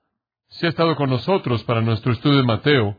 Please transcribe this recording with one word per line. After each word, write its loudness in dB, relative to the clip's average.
Si -8
ha 0
estado 0
con -2
nosotros -2
para -2
nuestro -2
estudio 2
de 4
Mateo, 0